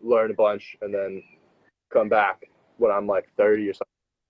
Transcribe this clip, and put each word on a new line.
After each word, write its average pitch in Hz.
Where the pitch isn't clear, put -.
learn 113
a -
bunch, 104
and 101
then 95
come 110
back 104
when 113
I'm, 101
like, 98
thirty 107
or 95
something, -